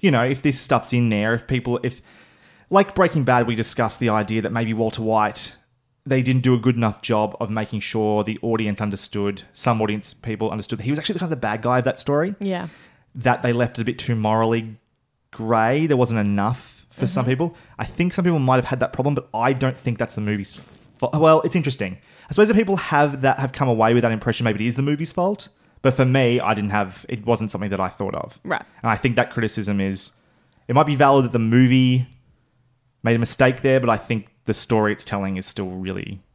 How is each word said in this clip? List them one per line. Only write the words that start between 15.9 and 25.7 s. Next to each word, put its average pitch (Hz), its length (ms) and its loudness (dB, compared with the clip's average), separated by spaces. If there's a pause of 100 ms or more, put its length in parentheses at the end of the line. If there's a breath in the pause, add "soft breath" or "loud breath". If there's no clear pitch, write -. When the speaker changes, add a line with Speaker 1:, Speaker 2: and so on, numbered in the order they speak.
Speaker 1:
wasn't 117 220 2
enough 101 680 -4
for - 160 -4
some 123 180 -2
Speaker 2:
Mm-hmm. 123 60 0
Speaker 1:
people. 156 260 -2 (220 loud breath)
I 113 60 -4
think 170 300 -2
some 180 100 -2
people 170 140 4
might 131 180 4
have 127 80 2
had 127 160 -4
that - 140 -2
problem, 139 200 0
but 131 200 -6
I 120 180 2
don't 127 240 0
think 117 220 -4
that's 117 160 -4
the 110 80 -6
movie's 104 340 -4
fa-, - 580 -8
well, 156 280 6
it's - 140 -2
interesting. 127 420 -4 (300 soft breath)
I - 40 -8
suppose 208 180 6
if 196 60 4
people 196 200 2
have 147 460 2
that, 135 160 2
have 127 140 -2
come 131 160 0
away 113 260 4
with 120 80 6
that 117 100 2
impression, 113 320 -2
maybe 107 200 0
it 120 40 0
is 117 80 -4
the 135 60 -2
movie's 147 300 -2
fault. 190 360 -4 (340 soft breath)